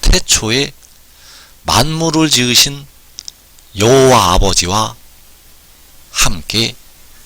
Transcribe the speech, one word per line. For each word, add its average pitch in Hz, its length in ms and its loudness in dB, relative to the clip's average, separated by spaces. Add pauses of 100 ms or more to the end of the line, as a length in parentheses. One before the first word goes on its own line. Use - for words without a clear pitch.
태초에 - 720 0 (920)
만물을 156 680 0
지으신 131 560 -2 (920)
여호와 117 580 4
아버지와 98 600 0 (1120)
함께 110 640 -4 (520)